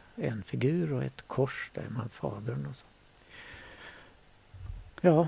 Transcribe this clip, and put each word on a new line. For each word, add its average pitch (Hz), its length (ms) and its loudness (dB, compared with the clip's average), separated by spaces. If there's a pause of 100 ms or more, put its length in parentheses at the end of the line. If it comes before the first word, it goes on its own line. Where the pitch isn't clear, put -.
(160)
en 120 280 -2
figur, 147 500 2
och 127 100 0
ett - 240 -6
kors, - 460 -2
där - 80 -6
är - 80 -6
man 113 200 -2
fadern 120 560 -4
och 139 100 -8
så. - 100 -18 (2250)
Ja, 165 260 8